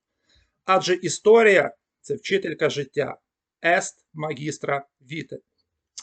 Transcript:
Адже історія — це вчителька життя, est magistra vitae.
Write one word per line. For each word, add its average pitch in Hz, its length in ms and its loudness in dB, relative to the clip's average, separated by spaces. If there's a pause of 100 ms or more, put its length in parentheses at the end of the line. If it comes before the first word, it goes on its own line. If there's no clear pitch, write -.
(640)
Адже 185 300 0
історія — 196 800 4 (260)
це 139 140 -6
вчителька 165 540 -4
життя, 139 480 -6 (460)
est 175 320 0 (200)
magistra 147 680 -6 (300)
vitae. 143 280 -14 (640)